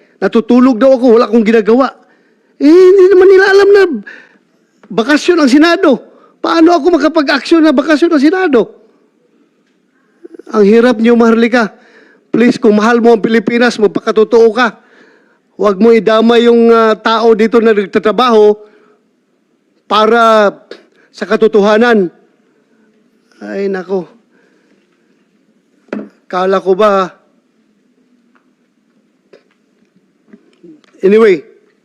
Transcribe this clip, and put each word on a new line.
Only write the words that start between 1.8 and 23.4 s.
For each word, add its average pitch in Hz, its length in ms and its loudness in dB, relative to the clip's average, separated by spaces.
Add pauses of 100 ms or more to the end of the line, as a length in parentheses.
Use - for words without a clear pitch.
Eh, 277 60 2
hindi 370 440 4
naman 370 160 4
nila 381 240 4
alam 403 200 2
na 403 120 4 (1080)
bakasyon 269 480 -4
ang 285 100 0
Senado. 330 420 0 (520)
Paano 330 320 0
ako 311 240 0
makapag-aksyon 302 640 -2
na 311 80 2
bakasyon 302 400 -2
ang 294 100 0
Senado? 320 380 0 (1900)
Ang 208 160 0
hirap 226 320 2
niyo, 233 160 0
Maharlika. 226 640 0 (480)
Please, 247 320 0
kung 208 160 0
mahal 233 240 0
mo 226 160 2
ang 180 80 -4
Pilipinas, 233 560 -2
magpakatotoo 214 720 0
ka. 226 320 -6 (720)
Huwag 196 240 -4
mo 233 160 4
idama 220 440 0
yung, 233 280 2
uh, 226 320 2
tao 226 360 -2
dito 220 280 0
na 226 80 2
nagtatrabaho 208 840 0 (1300)
para 214 680 0 (600)
sa - 160 -14
katotohanan. 214 840 0 (1300)
Ay, 202 320 -8